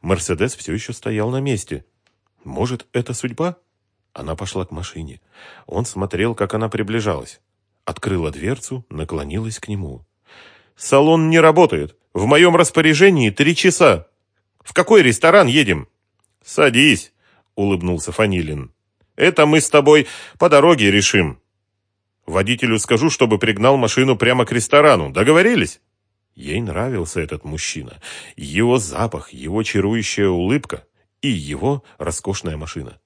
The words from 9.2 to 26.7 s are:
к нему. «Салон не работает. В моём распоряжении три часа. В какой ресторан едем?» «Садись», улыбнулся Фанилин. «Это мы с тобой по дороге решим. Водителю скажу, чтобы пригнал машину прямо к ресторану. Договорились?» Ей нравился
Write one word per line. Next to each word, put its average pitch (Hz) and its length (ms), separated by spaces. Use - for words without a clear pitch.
к - 80
нему. 85 360
«Салон 160 500
не 165 120
работает. 156 560
В 95 120
моём 165 280
распоряжении 160 760
три 151 260
часа. 135 500
В - 120
какой 196 300
ресторан 160 460
едем?» 110 400
«Садись», 135 680
улыбнулся 90 560
Фанилин. 82 600
«Это 160 280
мы 151 160
с - 80
тобой 147 380
по - 100
дороге 139 440
решим. 95 480
Водителю 110 520
скажу, 123 320
чтобы 110 280
пригнал 110 380
машину 127 400
прямо 120 280
к - 80
ресторану. 120 580
Договорились?» 151 680
Ей 78 240
нравился 95 600